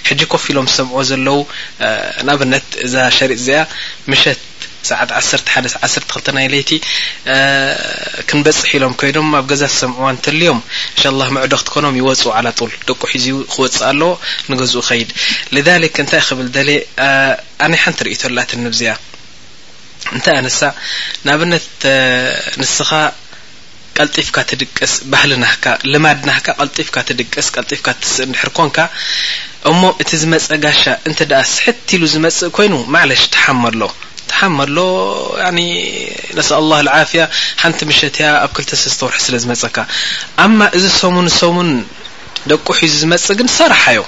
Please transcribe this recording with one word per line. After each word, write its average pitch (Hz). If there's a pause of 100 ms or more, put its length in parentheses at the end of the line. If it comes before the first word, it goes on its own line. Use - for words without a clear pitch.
ሕጂ 143
ኮፍ 160
ኢሎም 139
ዝሰምዕዎ 127
ዘለዉ፣ 135 (380)
አ፣ 113 (300)
ንኣብነት 131 (140)
እዛ 127 (160)
ሸሪጥ 131
እዚኣ 127 (440)
ምሸት 139 (420)
ሰዓት 117
ዓሰርተ -
ሓደ፣ 127 (100)
ዓሰርተ -
ክልተ -
ናይ 135
ለይቲ፣ 139 (560)
አ፣ 135 (840)
ክንበጽሕ 147
ኢሎም 131
ኮይዶም 151
ኣብ 139
ገዛ 143
ዝሰምዕዋ 131
እንተልዮም 147 (280)
ኢንሻአላህ 135
ምዕዶ 131
ክትኮኖም 143
ይወፁ 131
ዓላ 117
ጡል። 113
ደቁ -
ሒዙ 127 (200)
ክወፅእ -
ኣለዎ፣ 147 (340)
ንገዝኡ 123
ኸይድ። 117 (400)
ልዛሊክ 160
እንታይ 147
ክብል 127
ደልየ፣ 139 (200)
አ፣ 135 (500)
ኣነ 151
ሓንቲ 170
ርእቶ 110
ኣላትኒ 123
ብዚኣ። 113 (1120)
እንታይ 151
ኣነሳ 127 (600)
ንኣብነት፣ 160 (180)
አ፣ 135 (580)
ንስኻ 131 (1040)
ቀልጢፍካ -
ትድቅስ፣ - (120)
ባህሊ 135
ናህካ፣ 120 (180)
ልማድ 147
ናህካ፣ 135
ቀልጢፍካ -
ትድቅስ፣ 123
ቀልጢፍካ -
ትስእ -
እንድሕር 131
ኮንካ 156 (840)
እሞ፣ 170 (120)
እቲ -
ዝመፀ 160 (120)
ጋሻ 147 (200)
እንተ 156
ደኣ 143
ስሕት - (100)
ኢሉ 180
ዝመጽእ 165
ኮይኑ 202 (120)
ማለሽ 139
ተሓመሎ፣ 120 (460)
ተሓመሎ፣ 143 (600)
ያኒ 180 (760)
ነስአል 156
ላህ 156
ልዓፍያ። 151 (340)
ሓንቲ 165
ምሸት 147
እያ 151
ኣብ 139
ክልተ -
ሰስተ -
ወርሒ 127
ስለ 131
ዝመፀካ። 120 (600)
ኣማ 208 (120)
እዚ 180
ሰሙን፣ 180
ሰሙን 175 (760)
ደቁ 147
ሒዙ 160
ዝመጽእ 170
ግን 247
ሰራሓዮ 202